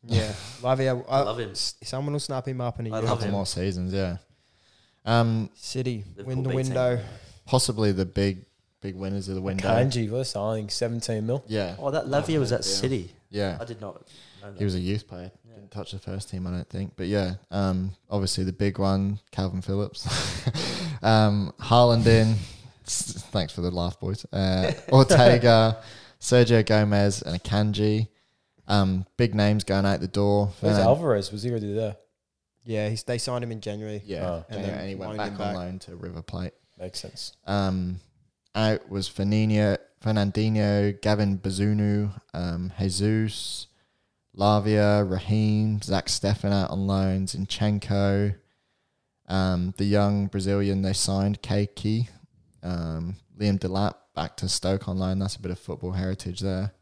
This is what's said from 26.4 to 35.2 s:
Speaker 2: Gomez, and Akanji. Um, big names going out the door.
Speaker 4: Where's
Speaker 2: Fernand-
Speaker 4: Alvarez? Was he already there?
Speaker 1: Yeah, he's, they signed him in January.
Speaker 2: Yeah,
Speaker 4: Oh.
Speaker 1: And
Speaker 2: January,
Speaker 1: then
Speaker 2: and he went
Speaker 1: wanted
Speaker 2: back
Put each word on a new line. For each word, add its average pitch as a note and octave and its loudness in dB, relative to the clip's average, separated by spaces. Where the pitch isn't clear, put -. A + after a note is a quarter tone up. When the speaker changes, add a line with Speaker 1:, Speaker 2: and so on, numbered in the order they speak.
Speaker 2:
Gomez, G#2 4
and F2 -6
Akanji. G#2+ 2
Um, F#2+ 2
big A#2 2
names G#2 4
going G2 0
out G2 0
the F2+ -6
door. G2+ 2
Speaker 4:
Where's G#2 2
Speaker 2:
Fernand- G2+ 4
Speaker 4:
Alvarez? B2+ 2
Was G#2 -10
he B2 -4
already G#2 -4
there? G#2+ -4
Speaker 1:
Yeah, G#2+ -4
he's, A2 -6
they A#2+ -4
signed B2 -4
him A#2 -8
in A2+ -10
January. G#2 -8
Speaker 2:
Yeah, F#2+ -6
Speaker 4:
Oh. E2+ -6
Speaker 1:
And G#2+ -8
Speaker 2:
January, G2 -4
Speaker 1:
then C2 -8
Speaker 2:
and F#2+ -8
he G2 -8
went F#2+ -10
Speaker 1:
wanted - -8
Speaker 2:
back G2+ -4